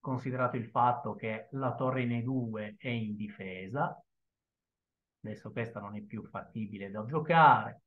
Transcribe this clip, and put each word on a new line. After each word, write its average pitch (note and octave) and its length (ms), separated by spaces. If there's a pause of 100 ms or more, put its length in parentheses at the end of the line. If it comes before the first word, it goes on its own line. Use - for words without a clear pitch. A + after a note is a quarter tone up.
Considerato B2+ 560
il A2+ 120
fatto A#2+ 460
che A2 380
la C3+ 220
torre C3 280
in A#2+ 100
E A#2+ 100
due A2 560
è C3 100
in A2+ 280
difesa. G2 840 (1200)
Adesso G#2+ 300
questa A#2 260
non G2+ 160
è G#2 60
più G#2 260
fattibile G2 640
da G#2+ 140
giocare. B2+ 840